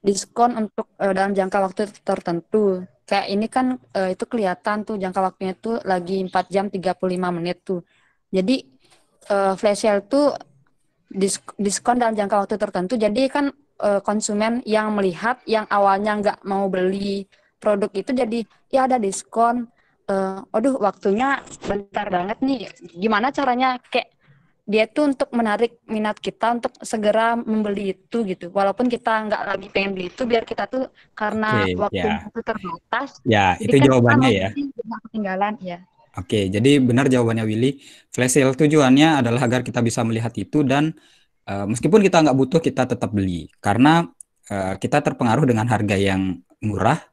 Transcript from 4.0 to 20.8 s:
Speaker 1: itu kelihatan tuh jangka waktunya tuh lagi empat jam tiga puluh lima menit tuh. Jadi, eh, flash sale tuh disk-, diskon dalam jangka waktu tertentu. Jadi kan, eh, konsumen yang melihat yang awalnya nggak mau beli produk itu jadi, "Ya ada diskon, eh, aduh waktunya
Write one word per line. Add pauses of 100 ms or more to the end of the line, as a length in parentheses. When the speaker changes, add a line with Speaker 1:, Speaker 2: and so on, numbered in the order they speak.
Speaker 1:
itu
kelihatan
tuh
jangka
waktunya
tuh
lagi
empat
jam
tiga
puluh
lima
menit
tuh. (480)
Jadi, (720)
eh,
flash
sale
tuh (720)
disk-,
diskon
dalam
jangka
waktu
tertentu.
Jadi
kan, (320)
eh,
konsumen
yang
melihat
yang
awalnya
nggak
mau
beli (320)
produk
itu
jadi, (240)
"Ya
ada
diskon, (400)
eh, (160)
aduh
waktunya (240)